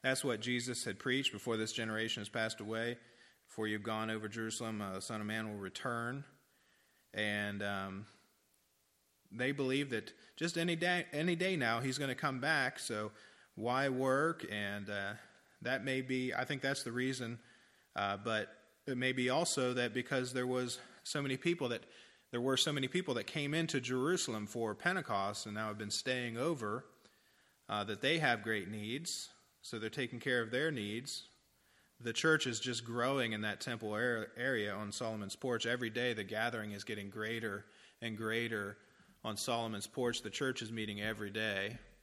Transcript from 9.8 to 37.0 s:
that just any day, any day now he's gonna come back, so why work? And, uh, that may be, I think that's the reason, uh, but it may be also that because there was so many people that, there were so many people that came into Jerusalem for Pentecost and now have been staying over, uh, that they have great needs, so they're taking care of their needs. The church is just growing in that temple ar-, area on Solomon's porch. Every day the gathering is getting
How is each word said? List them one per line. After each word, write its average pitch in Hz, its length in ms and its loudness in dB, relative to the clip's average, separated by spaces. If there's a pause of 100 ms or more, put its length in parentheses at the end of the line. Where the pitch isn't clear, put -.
that 107 200 -2 (260)
just 170 200 0
any 170 180 2
day, 175 360 2
any 170 240 2
day 180 200 2
now 117 260 4
he's 131 160 0
gonna 135 180 0
come 131 240 0
back, 139 400 4
so 107 320 -2 (440)
why 123 340 2
work? 135 600 4
And, 101 400 -2
uh, 101 240 -2 (500)
that 123 200 0
may 131 180 0
be, 127 320 0
I 127 120 0
think 139 160 -2
that's 135 220 0
the 117 100 -4
reason, 123 460 -2 (540)
uh, 101 220 2
but 107 320 0 (400)
it 135 80 -2
may 127 160 2
be 127 180 4
also 131 440 4
that 120 200 2
because 123 380 0
there 127 160 0
was 127 320 0 (240)
so - 180 -2
many 135 140 0
people 170 340 2
that, 117 140 -2 (480)
there 120 80 0
were 131 160 4
so 147 160 4
many 135 160 2
people 160 280 0
that 107 100 0
came 143 280 -2
into 156 280 2
Jerusalem 127 680 2
for 113 280 0
Pentecost 104 680 0
and 104 100 -8
now 110 120 -2
have 107 100 -6
been 104 140 -4
staying 123 460 0
over, 127 480 -2 (840)
uh, 104 160 0
that 101 180 -4
they 160 180 4
have 120 240 4
great 104 260 0
needs, 110 600 -6 (320)
so - 160 -8
they're 107 120 -2
taking 123 320 -4
care 123 200 4
of 110 100 -2
their 147 200 2
needs. 113 560 -4 (720)
The 117 140 -4
church 156 340 4
is 113 140 -2
just 117 240 -2
growing 120 480 2
in 104 80 -2
that 107 180 -2
temple 113 320 -4
ar-, 113 460 0
area 117 360 0
on 101 200 -4
Solomon's 110 420 -4
porch. 117 300 0
Every 120 240 0
day 120 240 2
the 107 100 -2
gathering 110 480 0
is 101 140 -8
getting 104 240 -4